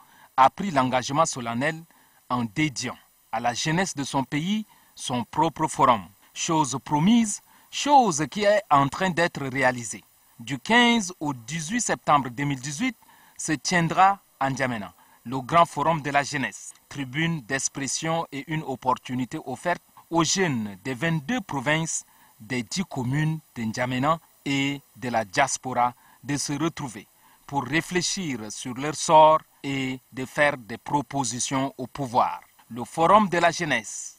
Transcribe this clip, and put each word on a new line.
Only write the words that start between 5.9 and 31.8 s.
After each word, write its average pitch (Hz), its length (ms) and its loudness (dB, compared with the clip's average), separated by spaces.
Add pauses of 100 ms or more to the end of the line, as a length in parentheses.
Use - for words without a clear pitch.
Chose 147 500 0
promise, 202 600 2 (280)
chose 226 600 4
qui 202 140 -2
est 208 260 4
en 139 180 6
train 185 220 -2
d'être 160 340 0
réalisée. 123 600 -2 (360)
Du 123 180 -6
quinze 233 600 4
au 143 140 -2
dix-huit 156 480 -6
septembre 147 480 2
deux 127 140 -4
mille 139 160 -2
dix-huit, 151 360 -4 (400)
se - 160 -4
tiendra 175 680 2 (200)
à 135 80 0
N'Djamena 127 460 -4 (300)
le 127 180 -6
grand 165 240 4
forum 151 340 0
de 135 100 -6
la 143 120 2
jeunesse, 131 500 -6 (160)
tribune 147 540 -4
d'expression 147 880 -4
et 135 180 -10
une 156 120 -2
opportunité 127 840 -4
offerte 139 380 -4 (260)
aux 165 160 2
jeunes 123 580 -2
des 131 120 -6
vingt-deux 160 480 -2
provinces, 147 640 -2 (340)
des 160 220 -4
dix 190 220 -6
communes 151 560 -2 (160)
de 120 80 -6
N'Djamena 127 560 -2 (240)
et 139 360 -2 (160)
de 120 120 -8
la 113 160 0
diaspora 123 680 0 (300)
de 139 140 -4
se 147 160 -4
retrouver 143 540 -6 (400)
pour 139 180 -2
réfléchir 160 760 -2 (120)
sur 127 240 -10
leur 143 200 -6
sort 156 460 8 (240)
et 135 340 -4 (140)
de 131 120 -6
faire 147 320 2
des 117 220 -10
propositions 135 1000 -4
au 127 120 -10